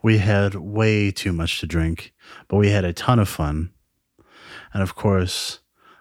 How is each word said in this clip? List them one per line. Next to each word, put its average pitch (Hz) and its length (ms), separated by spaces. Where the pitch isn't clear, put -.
We 113 160
had 101 360
way 104 560
too 92 220
much 82 280
to 85 60
drink, 82 460
but 95 80
we 104 140
had 101 140
a 87 80
ton 123 260
of 101 100
fun. 78 420
And 101 100
of 90 120
course, - 680